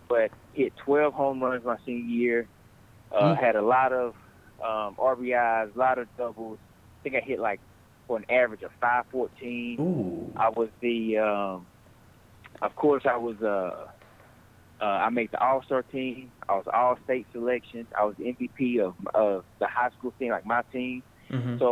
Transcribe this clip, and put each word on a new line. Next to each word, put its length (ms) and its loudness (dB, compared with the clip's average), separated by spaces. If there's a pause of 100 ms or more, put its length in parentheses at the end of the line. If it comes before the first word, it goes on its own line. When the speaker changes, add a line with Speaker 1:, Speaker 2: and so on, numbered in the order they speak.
Speaker 1:
but 220 2 (220)
hit 240 0
twelve 360 2
home 280 0
runs 220 -2
my 220 -2
senior 180 -6
year. 440 0 (640)
Uh, 220 4
Speaker 2:
Mm. 40 -2
Speaker 1:
had 180 4
a 40 2
lot 320 4
of, 200 -2 (500)
um, 360 -4
R 180 2
B 140 -4
Is, 440 2
a 40 -6
lot 180 4
of 100 -6 (100)
doubles. 420 -8 (400)
I 40 -20
think 120 -6
I 40 0
hit, 200 -6
like, 200 -2 (480)
for 100 -2
an 120 -8
average 340 2
of 160 -12
five 320 2
fourteen. 680 -6
Speaker 3:
Ooh. 580 -2
Speaker 1:
I 100 4
was 200 -2 (100)
the, 380 0
um, 480 0 (960)
of 160 -2
course, 280 2
I 120 2
was, 240 -6
uh, 460 -2 (920)
uh, 60 -4
I 240 2
made 220 -2
the 120 -2
All-Star 400 2
team. 480 -8 (160)
I 80 2
was 180 -2
All-State 600 2
selection. 520 -4 (140)
I 60 4
was 180 0
M 160 -4
V 80 -4
P 320 0
of, 140 0 (200)
of 300 4 (160)
the 80 0
high 220 0 (100)
school 180 -6
team, 140 -2
like, 140 -4
my 160 0 (100)
team. 320 -6 (260)
Speaker 3:
Mm-hmm. 280 -4
Speaker 1:
So, 140 4